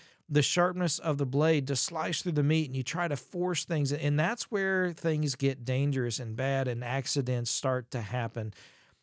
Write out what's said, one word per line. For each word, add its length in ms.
the 140
sharpness 580
of 180
the 80
blade 420
to 80
slice 460
through 100
the 120
meat, 240
and 80
you 80
try 240
to 80
force 480
things, 300
and 260
that's 300
where 420
things 440
get 280
dangerous 560
and 160
bad 320
and 160
accidents 680
start 400
to 100
happen. 520